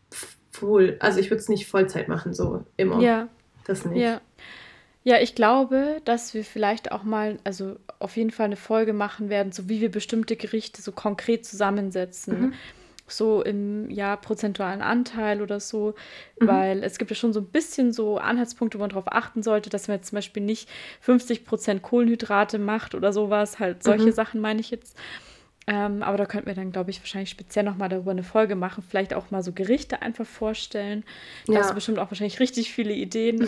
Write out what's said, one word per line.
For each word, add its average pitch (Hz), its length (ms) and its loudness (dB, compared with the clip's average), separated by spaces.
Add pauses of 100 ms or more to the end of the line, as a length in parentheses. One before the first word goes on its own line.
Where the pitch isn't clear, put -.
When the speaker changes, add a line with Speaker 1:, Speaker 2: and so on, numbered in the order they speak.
(120)
Speaker 1:
f-, - 240 -14 (140)
voll, 196 500 4
also 185 200 4
ich 196 100 0
würd's 220 180 0
nicht 202 180 0
Vollzeit 190 420 2
machen, 165 240 -4
so - 320 -2 (120)
immer. 190 240 2
Speaker 2:
Ja. 233 280 4 (380)
Speaker 1:
Das 190 180 -2
nicht. 175 160 0
Speaker 2:
Ja. 226 200 0 (840)
Ja, 247 160 8
ich - 140 2
glaube, 262 720 4
dass 233 280 0
wir 214 100 -4
vielleicht 214 480 -2
auch 196 100 -6
mal, 214 420 -2
also 190 320 -6 (220)
auf - 180 -6
jeden 220 140 2
Fall 220 160 -2
eine 202 100 -2
Folge 220 380 0
machen 208 340 -4
werden, 202 240 0
so 185 160 -10
wie 214 140 0
wir 226 80 2
bestimmte 220 460 -2
Gerichte - 440 -6
so 202 120 -10
konkret 226 520 -2
zusammensetzen. 190 960 -2
Speaker 1:
Mhm. 262 120 2 (540)
Speaker 2:
So 214 360 2
im, 208 480 -4
ja, 202 260 -2
prozentualen 202 640 -4
Anteil 220 640 0
oder 202 180 -4
so, 214 340 -2 (460)
Speaker 1:
Mhm. 226 60 8
Speaker 2:
weil 190 360 4
es - 140 -4
gibt - 140 -4
ja 214 40 -4
schon 226 200 2
so 214 60 0
ein 190 60 -6
bisschen 262 460 2
so 214 240 0
Anhaltspunkte, 233 640 -2
wo 202 40 -2
man 208 60 -2
drauf 190 200 -6
achten - 340 -2
sollte, 214 260 2
dass 202 200 -6
man 202 100 -2
jetzt 190 100 -12
zum 202 80 -6
Beispiel 202 260 -6
nicht 214 280 -2 (320)
fünfzig 247 420 4
Prozent 208 380 -2
Kohlenhydrate 226 760 2
macht 208 360 -2
oder 202 180 2
sowas, 208 460 0
halt 180 240 -2
solche 214 240 6
Speaker 1:
Mhm. 226 60 8
Speaker 2:
Sachen 220 280 0
meine 214 200 0
ich 220 100 -8
jetzt. - 260 -10 (680)
Ähm, 208 360 -2
aber 202 160 0
da 202 80 2
könnten 202 200 -6
wir 202 80 -6
dann, 190 180 -8
glaub 185 160 -4
ich, 196 120 -10
wahrscheinlich 196 300 -8
speziell - 340 -2
noch 202 120 -2
mal 190 120 -2
darüber 185 220 -2
eine 185 120 -2
Folge 208 320 2
machen, 185 320 -4
vielleicht 196 280 -2
auch - 160 -6
mal 190 120 -2
so 180 100 -6
Gerichte 196 500 0
einfach 226 240 -6
vorstellen. 214 800 -6 (420)
Da 214 100 4
hast 202 80 6
Speaker 1:
Ja. 196 60 4
Speaker 2:
du 196 40 -6
bestimmt 208 240 -2
auch 196 120 -4
wahrscheinlich 202 300 -4
richtig 247 320 0
viele 208 220 -2
Ideen 226 520 0